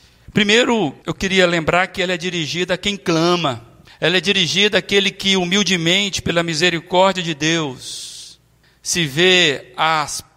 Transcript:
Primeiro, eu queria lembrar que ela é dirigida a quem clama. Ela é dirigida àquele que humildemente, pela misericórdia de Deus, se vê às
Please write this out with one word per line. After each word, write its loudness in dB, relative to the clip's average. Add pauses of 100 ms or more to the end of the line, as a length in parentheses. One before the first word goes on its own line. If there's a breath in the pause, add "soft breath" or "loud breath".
(320 soft breath)
Primeiro, 2 (100)
eu -4
queria 2
lembrar 0
que -8
ela -2
é -4
dirigida -4
a -4
quem -4
clama. 0 (380 loud breath)
Ela 2
é 0
dirigida 0
àquele 0
que 0
humildemente, 0
pela -2
misericórdia 0
de -4
Deus, -4 (640 soft breath)
se -2
vê 2
às -2 (140)